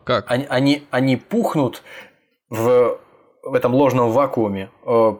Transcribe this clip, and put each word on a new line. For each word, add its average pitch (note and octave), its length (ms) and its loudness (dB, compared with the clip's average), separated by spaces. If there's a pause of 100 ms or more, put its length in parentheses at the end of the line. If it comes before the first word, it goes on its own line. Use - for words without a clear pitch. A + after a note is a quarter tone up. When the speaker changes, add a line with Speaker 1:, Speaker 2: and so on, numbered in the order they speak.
Speaker 1:
Как? A#2+ 260 -2
Speaker 2:
они, C3 180 -2
они, C#3 420 0
они B2+ 260 0
пухнут D#3 640 -4 (680)
в, A#2+ 480 2 (460)
в C3+ 120 -10
этом B2+ 200 0
ложном B2+ 360 2
вакууме, A2 580 -2 (160)
э, A2+ 340 2